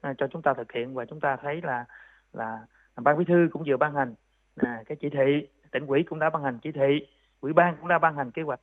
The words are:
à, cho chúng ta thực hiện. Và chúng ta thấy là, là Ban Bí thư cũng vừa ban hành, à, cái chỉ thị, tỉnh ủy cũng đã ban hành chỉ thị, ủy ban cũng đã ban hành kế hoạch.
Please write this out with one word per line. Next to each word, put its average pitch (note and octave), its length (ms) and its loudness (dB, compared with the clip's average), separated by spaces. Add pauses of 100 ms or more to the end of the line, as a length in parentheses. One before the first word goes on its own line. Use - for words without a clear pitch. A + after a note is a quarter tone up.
à, C#3 160 -6
cho C#3 160 -2
chúng E3 80 -10
ta C#3+ 160 2
thực A#2 140 -10
hiện. B2+ 220 -6
Và B2 120 -6
chúng D#3 140 -14
ta C#3 220 0
thấy D3 220 -6
là, B2 220 -4 (480)
là A2+ 260 -8 (360)
Ban C#3+ 220 4
Bí F3 100 2
thư F3 240 6
cũng D3+ 160 -6
vừa C3+ 100 2
ban D3 180 0
hành, B2 200 0 (400)
à, A#2 300 -4
cái D3+ 160 -10
chỉ C#3+ 80 -4
thị, C#3+ 380 2 (240)
tỉnh C#3 160 -6
ủy C#3 220 2
cũng D#3 100 -8
đã D#3 100 2
ban D#3+ 140 -4
hành B2 200 -4
chỉ D#3 80 -8
thị, C#3+ 360 0 (340)
ủy C#3 120 -4
ban E3+ 260 4
cũng D#3+ 80 -12
đã F3 120 4
ban D#3+ 160 2
hành C3 160 -4
kế D#3+ 100 -8
hoạch. D3 220 -4